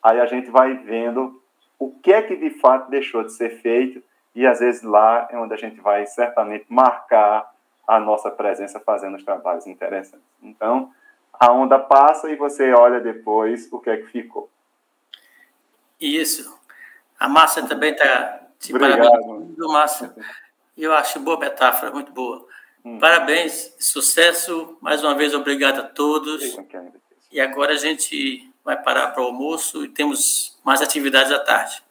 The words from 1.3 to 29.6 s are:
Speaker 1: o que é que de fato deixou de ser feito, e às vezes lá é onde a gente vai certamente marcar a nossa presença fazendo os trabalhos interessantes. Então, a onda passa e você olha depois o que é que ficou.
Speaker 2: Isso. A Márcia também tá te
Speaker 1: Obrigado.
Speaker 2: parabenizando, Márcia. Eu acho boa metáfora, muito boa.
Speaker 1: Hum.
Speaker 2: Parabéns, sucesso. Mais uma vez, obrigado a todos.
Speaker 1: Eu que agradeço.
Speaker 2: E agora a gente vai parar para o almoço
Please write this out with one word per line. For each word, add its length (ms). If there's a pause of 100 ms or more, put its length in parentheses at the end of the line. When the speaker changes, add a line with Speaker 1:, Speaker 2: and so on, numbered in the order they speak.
Speaker 1:
o 100
que 240
é 80
que 140
de 160
fato 400
deixou 320
de 100
ser 280
feito, 400 (340)
e 100
às 140
vezes 240
lá 480
é 60
onde 160
a 40
gente 240
vai 240
certamente 640
marcar 840 (360)
a 120
nossa 300
presença 500
fazendo 380
os 60
trabalhos 420
interessantes. 600 (160)
Então, 500 (420)
a 180
onda 280
passa 500
e 60
você 360
olha 300
depois 720
o 60
que 100
é 80
que 100
ficou. 400 (1500)
Speaker 2:
Isso. 580 (600)
A 80
Márcia 400
também 280
tá 440 (200)
te 140
Speaker 1:
Obrigado. 260 (100)
Speaker 2:
parabenizando, 600
Márcia. 420 (640)
Eu 160
acho 260
boa 200
metáfora, 520
muito 200
boa. 340 (380)
Speaker 1:
Hum. 140
Speaker 2:
Parabéns, 840
sucesso. 1000
Mais 220
uma 100
vez, 220
obrigado 440
a 40
todos. 760
Speaker 1:
Eu 60
que 120
agradeço. 260 (300)
Speaker 2:
E 80
agora 340
a 40
gente 720 (120)
vai 180
parar 280
para 120
o 60
almoço 580